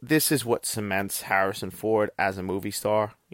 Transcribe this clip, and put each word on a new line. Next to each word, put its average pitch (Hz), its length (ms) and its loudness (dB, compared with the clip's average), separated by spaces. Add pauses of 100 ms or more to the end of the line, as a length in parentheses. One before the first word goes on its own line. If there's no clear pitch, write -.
this 147 300 2
is 120 140 2
what 117 200 0
cements 98 580 -2
Harrison 98 480 2
Ford 107 460 0
as 95 200 0
a 92 60 -6
movie 95 280 -4
star. 107 440 0 (180)